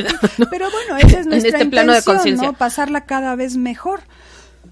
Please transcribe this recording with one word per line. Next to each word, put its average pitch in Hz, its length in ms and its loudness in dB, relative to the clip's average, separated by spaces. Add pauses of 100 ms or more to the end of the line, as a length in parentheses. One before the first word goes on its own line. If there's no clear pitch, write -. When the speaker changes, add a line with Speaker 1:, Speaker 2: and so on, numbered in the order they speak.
Speaker 1:
vida, - 60 -6 (120)
Speaker 2:
aquí. - 180 0
Speaker 1:
¿no? 240 100 2
Speaker 2:
Pero 359 220 -6
bueno, 427 260 -8
esa 302 220 8
es 349 60 -6
Speaker 1:
<laughs> - 0 -
En 311 40 -4
Speaker 2:
nuestra 233 280 0
Speaker 1:
este 294 120 0
plano 240 240 2
de 233 60 4
Speaker 2:
intención, 196 180 0
Speaker 1:
conciencia. 247 340 0
Speaker 2:
¿no? 254 60 -12
Pasarla 285 480 -4
cada 269 320 -6
vez 254 180 -6
mejor. 254 460 -6 (720)